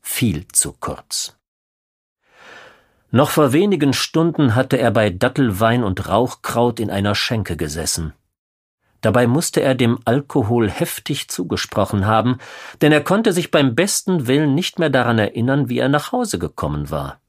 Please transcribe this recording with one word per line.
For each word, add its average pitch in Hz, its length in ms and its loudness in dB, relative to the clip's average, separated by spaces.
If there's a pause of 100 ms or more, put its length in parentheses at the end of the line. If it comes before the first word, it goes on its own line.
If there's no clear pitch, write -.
Viel 90 400 -2
zu - 240 2
kurz. - 640 -10 (1700)
Noch 135 180 4
vor 143 240 2
wenigen 156 400 2
Stunden 160 600 2
hatte 127 240 0
er 117 140 2
bei 107 180 2
Dattelwein 113 720 0
und 98 260 -4
Rauchkraut 117 720 0
in 104 100 -4
einer 98 260 -2
Schenke 101 400 -4
gesessen. 78 580 -6 (880)
Dabei 120 240 4
musste 143 340 0
er 131 140 2
dem 120 300 0
Alkohol 117 680 0
heftig - 580 -6
zugesprochen 98 760 -2
haben, 110 320 2 (420)
denn 151 120 6
er 147 100 4
konnte 208 300 2
sich 170 180 -2
beim 139 240 2
besten 170 540 0
Willen 139 260 2
nicht - 240 -4
mehr 165 120 0
daran 120 280 2
erinnern, 120 500 0
wie 123 120 -4
er 127 80 0
nach 147 240 0
Hause 247 260 -4
gekommen 73 520 -6
war. 71 380 -8